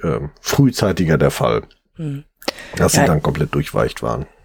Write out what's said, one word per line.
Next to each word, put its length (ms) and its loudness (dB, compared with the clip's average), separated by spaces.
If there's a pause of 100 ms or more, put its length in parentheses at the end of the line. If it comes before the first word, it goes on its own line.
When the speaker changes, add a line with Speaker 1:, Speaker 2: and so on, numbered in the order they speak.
Speaker 1:
ähm, 260 -4 (100)
frühzeitiger 800 2
der 140 4
Fall, 300 0 (320)
Speaker 2:
Hm. 300 -10 (520)
Speaker 1:
dass 160 2
sie 80 4
Speaker 2:
Ja, 60 6
Speaker 1:
dann 160 2
komplett 320 -2
durchweicht 480 -2
waren. 240 -4 (180)